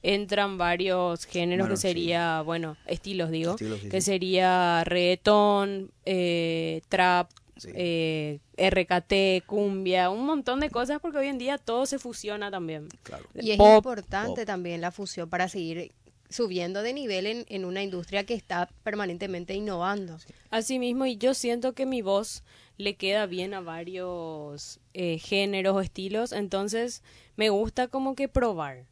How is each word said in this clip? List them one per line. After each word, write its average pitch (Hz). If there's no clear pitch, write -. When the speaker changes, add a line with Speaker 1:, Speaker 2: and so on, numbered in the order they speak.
Speaker 1:
entran 202
varios 175
géneros 175
Speaker 2:
Bueno, 196
Speaker 1:
que 190
sería, 170
Speaker 2:
sí. 151
Speaker 1:
bueno, 165
estilos, 175
digo, 160
Speaker 2:
Estilos, 107
sí, 101
Speaker 1:
que 113
Speaker 2:
sí. -
Speaker 1:
sería 185
reggaetón, 196
eh, 165
trap, 180
Speaker 2:
Sí. -
Speaker 1:
eh, 160
R 190
K 175
T, 190
cumbia, 190
un 233
montón 277
de 294
cosas, 254
porque 302
hoy 277
en 269
día 269
todo 254
se 277
fusiona 208
también. 160
Speaker 2:
Claro. -
Speaker 3:
Y 220
es 208
Speaker 1:
Pop. 214
Speaker 3:
importante 220
Speaker 2:
Pop. 214
Speaker 3:
también 175
la 175
fusión 180
para 180
seguir 170
subiendo 185
de 240
nivel 208
en, 233
en 190
una 185
industria 196
que 233
está 180
permanentemente 190
innovando. 190
Speaker 2:
Sí. -
Speaker 1:
Así 226
mismo, 247
y 240
yo 254
siento 247
que 269
mi 254
voz 196
le 202
queda 202
bien 185
a 190
varios, 165
eh, 175
géneros 196
o 196
estilos, 190
entonces 208
me 214
gusta 226
como 269
que 277
probar. 160